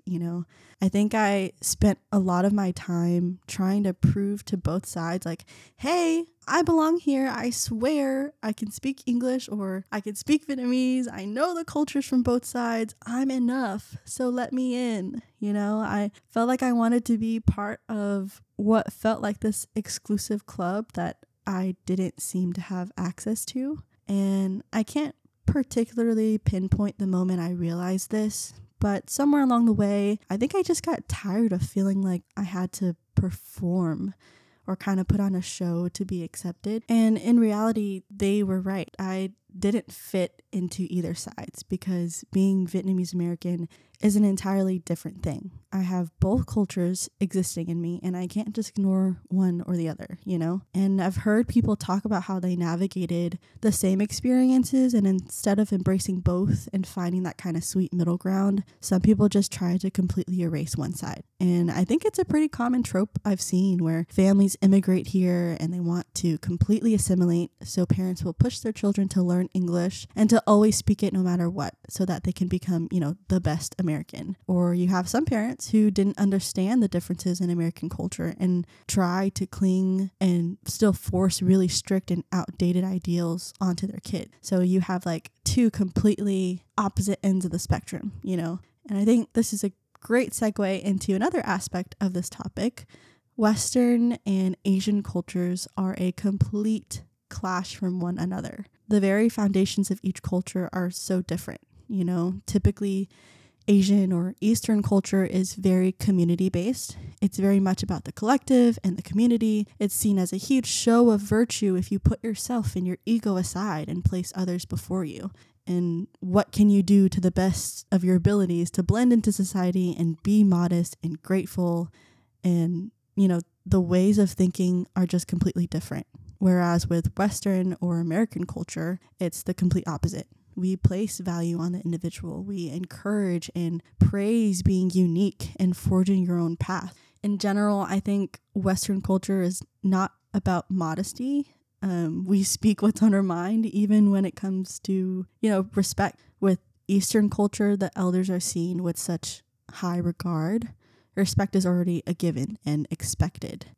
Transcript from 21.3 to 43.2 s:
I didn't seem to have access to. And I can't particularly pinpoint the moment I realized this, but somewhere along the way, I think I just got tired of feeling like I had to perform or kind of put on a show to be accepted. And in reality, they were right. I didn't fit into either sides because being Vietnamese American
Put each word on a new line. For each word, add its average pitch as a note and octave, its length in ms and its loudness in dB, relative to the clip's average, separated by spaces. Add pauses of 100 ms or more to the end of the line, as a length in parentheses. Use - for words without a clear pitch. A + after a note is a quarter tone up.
I F#3 380 -2
didn't F#3 380 -2
seem F3+ 320 -2
to F#3+ 80 -6
have F#3 340 -8
access F#3 500 -6
to. C#4 360 -6 (260)
And G3 540 0 (100)
I A3+ 100 0
can't D4 340 -4 (280)
particularly A3+ 920 0
pinpoint G3 600 0
the G3 80 -2
moment F#3 340 0
I E3+ 100 -4
realized F3+ 600 -4
this, G#3+ 440 -4 (240)
but G3+ 320 -2
somewhere C#4+ 320 2
along A#3+ 240 4
the A3 60 6
way, G3+ 480 0 (100)
I G3 60 -2
think B3 180 -2
I F#4+ 80 2
just - 220 0
got - 240 -4
tired G#3 440 0
of F3+ 100 -2
feeling G3 400 0
like F3+ 200 -2 (140)
I G3 80 -4
had F#3 300 -4
to F3+ 200 -2 (220)
perform F3+ 1000 -2 (520)
or F#3+ 100 -4
kind F#3+ 240 -2
of F3+ 80 -4
put G3+ 100 4
on G3 160 0
a F3+ 80 -2
show F3 460 -4
to G3 160 -6
be F3+ 180 -6
accepted. G3+ 640 -8
And A3+ 300 4
in A#3+ 220 4
reality, G#3 680 0
they G3+ 360 0
were F#3+ 160 0
right. F#3+ 360 -6
I F#3+ 360 -4 (260)
didn't G3+ 340 0
fit - 480 -4 (120)
into F3+ 360 -4
either F3 260 -2
sides - 500 -14
because F3 680 -6
being F#3+ 340 2
Vietnamese F#3 460 -2
American F3 560 -4 (320)